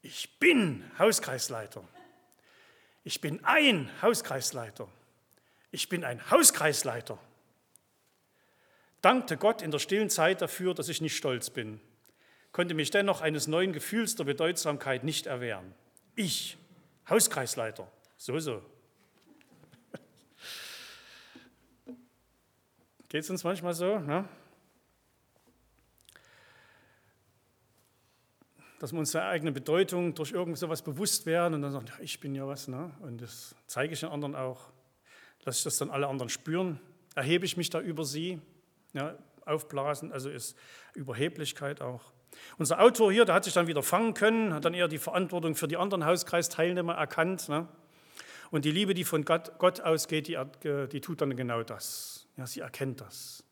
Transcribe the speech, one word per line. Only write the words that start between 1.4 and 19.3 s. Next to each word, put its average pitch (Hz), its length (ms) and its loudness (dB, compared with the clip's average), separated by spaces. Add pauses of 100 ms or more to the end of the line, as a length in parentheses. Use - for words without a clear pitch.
Ich - 160 -6
bin 156 240 -4
ein 247 440 6 (140)
Hauskreisleiter. 127 840 -2 (880)
Ich - 140 -4
bin 170 160 -2
ein 123 260 -6
Hauskreisleiter. 139 880 4 (1800)
Dankte 233 380 4
Gott 220 240 2
in 160 80 -4
der 147 80 0
stillen 202 320 0
Zeit 180 320 4
dafür, 180 320 -2
dass 151 160 -6
ich 135 100 -4
nicht 156 160 -2
stolz 123 320 -2
bin. 107 320 -8 (720)
Konnte 175 220 -2
mich 151 160 0
dennoch 196 320 2
eines 156 240 0
neuen 175 260 2
Gefühls 208 420 -2
der 156 100 -4
Bedeutsamkeit 143 800 0
nicht 156 220 -2
erwehren. 110 500 -6 (400)
Ich, - 440 -4 (500)
Hauskreisleiter, 117 840 2 (280)
so, 143 200 -2
so.“ 139 240 -4 (3250)